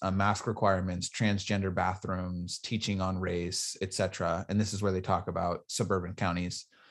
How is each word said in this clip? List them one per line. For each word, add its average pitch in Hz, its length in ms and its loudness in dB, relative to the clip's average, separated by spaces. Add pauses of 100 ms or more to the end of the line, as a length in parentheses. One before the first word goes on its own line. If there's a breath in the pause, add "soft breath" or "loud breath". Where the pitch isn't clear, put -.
uh, 95 80 2
mask 98 360 2
requirements, 92 640 0
transgender 101 640 2
bathrooms, 90 840 -2
teaching 101 420 0
on 92 180 0
race, 87 640 -2
et 95 100 -2
cetera. 90 560 0
And 101 100 2
this 107 140 2
is 101 100 -4
where 98 100 2
they 92 80 0
talk 92 280 0
about 87 380 -2
suburban 95 480 0
counties. 90 520 -2 (240 soft breath)